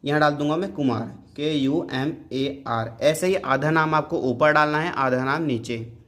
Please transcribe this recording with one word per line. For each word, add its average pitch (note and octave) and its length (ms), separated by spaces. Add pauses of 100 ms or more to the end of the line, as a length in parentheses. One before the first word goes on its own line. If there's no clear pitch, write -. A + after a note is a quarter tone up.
यहाँ D3 160
डाल D3 140
दूँगा D3 220
मैं F#3+ 160
कुमार, A#2+ 300 (340)
के D3+ 160
यू C#3+ 400
एम C3+ 200 (200)
ए C3+ 360
आर। A2+ 340
ऐसे D#3 240
ही F#3 80
आधा C#3 360
नाम D#3 240
आपको D3+ 280
ऊपर C3 300
डालना D3+ 280
है, E3+ 120
आधा B2+ 320
नाम D3 180
नीचे। A2+ 440 (220)